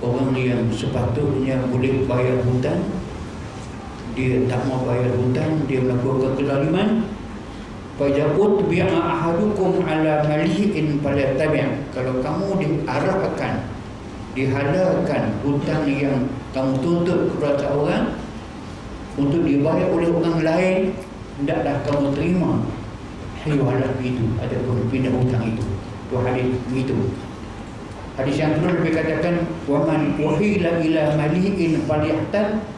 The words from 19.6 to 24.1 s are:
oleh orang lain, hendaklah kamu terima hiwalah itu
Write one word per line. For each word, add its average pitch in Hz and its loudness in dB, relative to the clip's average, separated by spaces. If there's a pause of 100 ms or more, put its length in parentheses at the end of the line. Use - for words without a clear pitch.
oleh 170 2
orang 165 2
lain, 185 2 (640)
hendaklah 143 0
kamu 143 0
terima 170 2 (920)
hiwalah 131 2
itu 123 -2 (140)